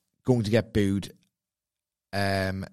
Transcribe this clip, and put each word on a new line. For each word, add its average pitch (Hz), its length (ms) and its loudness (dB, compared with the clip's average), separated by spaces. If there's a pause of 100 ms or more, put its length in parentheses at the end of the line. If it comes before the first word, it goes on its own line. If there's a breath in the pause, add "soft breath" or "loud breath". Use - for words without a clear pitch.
(260)
going 120 180 2
to 104 80 -4
get 110 220 2
booed, 101 400 0 (1000)
um, 98 600 -2